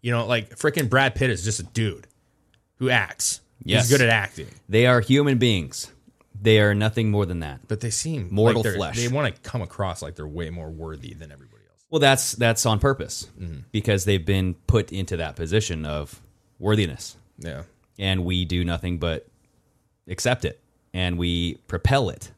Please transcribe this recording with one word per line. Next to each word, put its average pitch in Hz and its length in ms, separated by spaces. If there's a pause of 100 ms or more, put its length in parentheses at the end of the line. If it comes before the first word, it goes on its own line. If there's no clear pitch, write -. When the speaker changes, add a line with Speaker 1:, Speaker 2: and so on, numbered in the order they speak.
Speaker 1:
You 120 100
know, 117 140
like, 113 300
frickin' 139 340
Brad 131 240
Pitt 127 160
is 85 120
just 107 160
a 87 60
dude 107 420 (720)
who 127 140
acts. - 500 (240)
Speaker 2:
Yes. 117 240
Speaker 1:
He's 139 100
good 123 80
at 113 60
acting. 98 360 (200)
Speaker 2:
They 113 180
are 123 140
human 135 380
beings. 101 520 (500)
They 110 200
are 104 140
nothing 107 360
more 101 140
than 87 160
that. 71 260
Speaker 1:
But 107 140
they 117 100
seem 131 400
Speaker 2:
Mortal 110 300
Speaker 1:
like 107 40
they're, 101 120
Speaker 2:
flesh. 95 200
Speaker 1:
they 120 120
wanna 131 240
come - 300
across 87 400
like 76 140
they're 76 120
way 80 220
more 82 180
worthy 80 460
than 76 180
everybody 67 360
else. - 220
Speaker 2:
Well, 156 100
that's, 135 320
that's 117 340
on 110 120
purpose - 500 (120)
Speaker 1:
Mm-hmm. 80 200 (120)
Speaker 2:
because 101 320
they've 98 200
been 92 300 (120)
put - 260
into 92 240
that 80 180
position 82 520
of 76 340 (380)
worthiness. 98 580 (220)
Speaker 1:
Yeah. 76 240 (360)
Speaker 2:
And 95 260
we 90 200
do 87 200
nothing 87 340
but 82 280 (800)
accept 120 380
it, - 160 (320)
and 90 260
we 85 360 (120)
propel 135 440
it. - 280